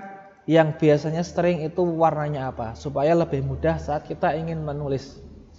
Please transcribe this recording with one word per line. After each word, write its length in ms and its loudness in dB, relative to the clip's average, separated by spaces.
yang 320 4
biasanya 480 2
string 400 0
itu 160 -2
warnanya 720 0
apa, 240 -8
supaya 400 2
lebih 240 0
mudah 400 -2
saat 240 -4
kita 320 -2
ingin 240 -6
menulis. 640 -6